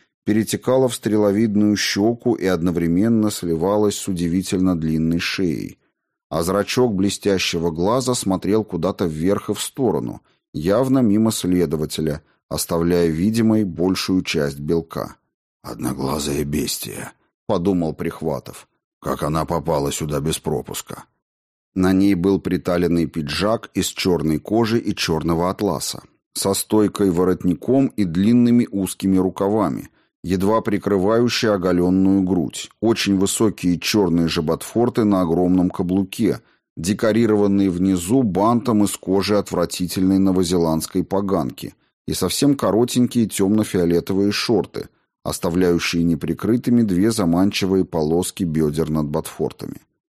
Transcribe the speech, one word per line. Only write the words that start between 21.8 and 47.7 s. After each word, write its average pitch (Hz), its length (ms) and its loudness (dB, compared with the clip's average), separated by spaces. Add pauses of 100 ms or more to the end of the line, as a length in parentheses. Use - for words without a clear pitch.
ней 98 220 4
был 92 240 2
приталенный 87 640 0
пиджак 82 720 -4
из 92 120 -2
черной 78 520 -2
кожи 113 400 0
и 95 160 -4
черного 82 560 -2
атласа, 98 500 -4 (320)
со 98 220 -2
стойкой 101 560 2
воротником 90 760 0
и - 180 -4
длинными 120 640 2
узкими 95 460 0
рукавами, 92 720 0 (340)
едва 95 380 2
прикрывающий 104 880 0
оголенную 95 720 2
грудь, 90 480 -2 (100)
очень 107 360 2
высокие 92 600 0
черные 85 500 2
жаботфорты 87 760 0
на 101 180 2
огромном 90 480 2
каблуке — 92 720 -2 (360)
декорированные 104 920 2
внизу 92 500 2
бантом 107 640 2
из 98 140 -2
кожи 98 380 0
отвратительной 92 840 0
новозеландской 90 840 0
поганки, 95 680 -4 (340)
и 80 60 -2
совсем 135 420 0
коротенькие 117 720 2
темно-фиолетовые 98 1040 0
шорты, - 580 -2 (340)
оставляющие 85 800 0
неприкрытыми 98 800 0
две 101 280 2
заманчивые 95 720 2